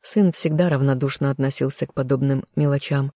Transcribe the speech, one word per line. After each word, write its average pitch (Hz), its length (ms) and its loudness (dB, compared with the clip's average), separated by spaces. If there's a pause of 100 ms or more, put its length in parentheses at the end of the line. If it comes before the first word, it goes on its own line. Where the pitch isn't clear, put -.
Сын 190 320 2
всегда 165 340 0
равнодушно 139 640 0
относился 135 560 -2
к - 60 -20
подобным 135 500 0 (140)
мелочам 143 580 0